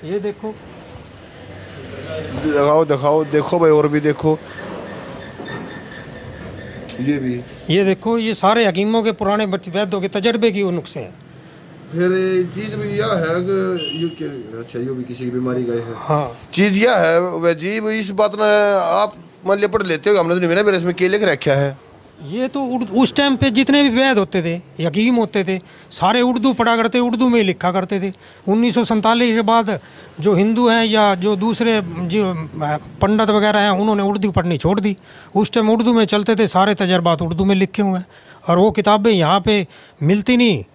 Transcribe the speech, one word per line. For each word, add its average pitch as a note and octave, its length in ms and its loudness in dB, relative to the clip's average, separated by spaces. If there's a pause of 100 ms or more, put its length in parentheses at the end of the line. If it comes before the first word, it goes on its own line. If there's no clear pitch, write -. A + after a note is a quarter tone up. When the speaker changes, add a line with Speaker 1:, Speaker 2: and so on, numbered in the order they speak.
Speaker 1:
ये F3+ 140 -6
देखो। G#3 360 -8 (1900)
Speaker 2:
दिखाओ, D3+ 400 4
दिखाओ, D3 400 0
देखो D3 340 0
भाई, E3 120 6
और D3+ 180 4
भी D3 120 0
देखो। D3+ 380 0 (2500)
ये C#3+ 180 -2
भी। B2+ 220 -4 (340)
Speaker 1:
ये G3 100 4
देखो, F#3+ 340 0
ये A3 160 -2
सारे A3 320 2
हकीमों G3+ 360 0
के A3 100 0
पुराने G#3 340 -2
बच-, F#3+ 220 -6
वैद्यों G3 320 -4
के F#3+ 80 -4
तजर्बे A3 420 0
किए G3+ 120 -4
हुए F#3 100 -2
नुस्खे D#3+ 280 -8
हैं। F#2+ 140 -14 (800)
Speaker 2:
फिर E3 100 -2
ये F#3 420 0
चीज़ G#3 320 -8
भी G#3 120 -6
यह G3+ 180 -2
है F#3+ 220 0
कि F3+ 640 -2 (120)
ये E3+ 60 -2
क्या, B2+ 520 -10
अच्छा, A#2 180 -12
ये B2+ 140 -6
भी B2+ 100 -8
किसी B2 220 -10
की B2 60 -4
बीमारी B2+ 340 -2
का A#2+ 80 -4
है। A#2 120 -4 (120)
Speaker 1:
हाँ। D3 420 -4 (140)
Speaker 2:
चीज़ G3 260 2
यह A#3 140 4
है, E3+ 280 4
वह E3+ 320 0
जी, F#3 280 -4
वो G#3+ 100 -4
इस G#3+ 200 -4
बात G3+ 240 0
ने G#3 400 2 (200)
आप G#3+ 200 0 (320)
मान G3 100 2
लिया G3+ 120 0
पढ़ G#3 140 0
लेते F3 280 0
हो, G#3 60 4
हमने E3+ 180 2
तो F#3 60 -2
नहीं, F3+ 80 0
मेरा, F3 140 2
मेरे G3 160 2
इसमें E3+ 160 -2
क्या F3+ 140 0
लिख G#3 140 4
रखा D3+ 300 2
है? C#3 260 0 (460)
Speaker 1:
ये A3 240 -4
तो C#4 140 -4
उड़-, B3 280 -4
उस A#3 240 2
time C#4 220 2
पे C#4 140 2
जितने C4+ 320 4
भी C#4+ 60 4
वैद्य B3+ 320 2
होते F#3+ 220 -2
थे, E3 420 -6
हकीम G#3 300 2
होते G#3+ 300 0
थे, F#3 160 -4 (300)
सारे G#3+ 300 0
उर्दू B3 320 2
पढ़ा A#3 240 2
करते, A3+ 220 0
उर्दू B3 300 0
में A#3 100 4
ही G#3+ 60 4
लिखा F3+ 280 -2
करते F#3+ 280 -2
थे। F#3+ 120 -6 (360)
उन्नीस A3 260 2
सौ A#3+ 100 2
सैंतालीस A3+ 500 2
के A#3 80 0
बाद A3 380 0 (400)
जो F#3+ 140 2
हिंदू A3 340 2
हैं A3+ 180 2
या G#3 280 4
जो G3 220 -2
दूसरे A3 480 0
जो, F3+ 480 -2
अ, E3+ 40 -6 (680)
पंडित G#3+ 280 2
वगैरह G#3 300 4
हैं, G3+ 100 2
उन्होंने G#3 320 0
उर्दू G3+ 280 0
पढ़नी E3+ 280 0
छोड़ F#3+ 220 2
दी। G3 160 0 (400)
उस G#3 160 2
time A3 180 2
उर्दू A#3 220 4
में A3+ 120 6
चलते G#3 320 0
थे, G#3 120 2
सारे G3+ 260 4
तजर्बात F3 480 2
उर्दू E3+ 220 -2
में G3 100 4
लिखे F#3+ 280 0
हुए F#3+ 160 0
हैं। F3+ 80 -10 (420)
और E3+ 100 4
वो G#3 120 6
किताबें G#3 420 2
यहाँ F3+ 280 4
पे G3+ 260 0 (360)
मिलती G3+ 340 2
नहीं G#3 280 2 (100)